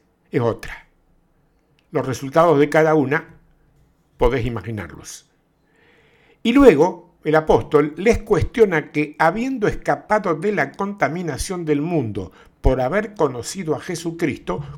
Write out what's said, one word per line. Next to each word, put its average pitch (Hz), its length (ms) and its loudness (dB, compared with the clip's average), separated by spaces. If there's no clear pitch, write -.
es 135 100 -2
otra. - 460 -4
Los 139 140 -2
resultados 139 540 2
de 147 100 4
cada 156 260 2
una 151 420 -2
podés 120 280 0
imaginarlos. 107 840 -10
Y 233 100 2
luego 185 680 4
el 151 120 2
apóstol 151 640 2
les 202 220 2
cuestiona 180 720 0
que, 147 280 -4
habiendo 214 480 0
escapado 175 680 -2
de 185 160 -4
la 147 200 -2
contaminación 175 920 -6
del 143 160 0
mundo 117 500 -4
por 131 200 2
haber 202 340 -4
conocido 147 600 -4
a 120 40 -6
Jesucristo, 170 840 -6